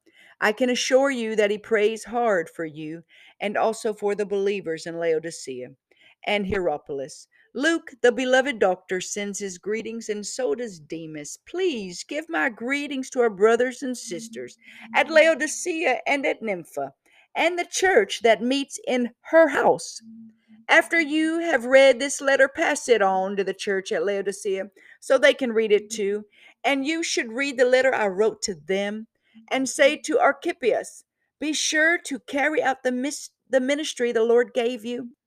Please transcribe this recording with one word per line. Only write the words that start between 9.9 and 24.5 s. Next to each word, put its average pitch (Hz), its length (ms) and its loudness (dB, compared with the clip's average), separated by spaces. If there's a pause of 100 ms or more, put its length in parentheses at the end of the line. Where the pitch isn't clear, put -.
and 208 160 -6
so 254 300 -4
does 233 240 -8
Demas. 156 600 -12 (100)
Please 240 560 -4
give 302 240 -8
my 311 200 -2
greetings 262 600 -6
to 262 100 -2
our 233 100 4
brothers 233 520 2
and 254 140 -4
sisters 226 600 -12 (380)
at 277 160 2
Laodicea 320 960 2
and 277 180 -2
at - 180 -4
Nympha, 170 500 -6 (420)
and 349 240 0
the 339 100 -4
church 349 540 2
that 220 180 4
meets 277 460 -2
in 247 240 0 (120)
her 320 260 6
house. - 520 0 (680)
After 330 320 4
you 320 400 0
have 311 240 0
read 262 340 8
this 277 220 -4
letter, 269 280 4
pass 294 400 -2
it 220 140 6
on 190 340 0
to 196 60 -2
the 185 120 -4
church 190 360 -4
at 185 160 -2
Laodicea 196 640 -4 (300)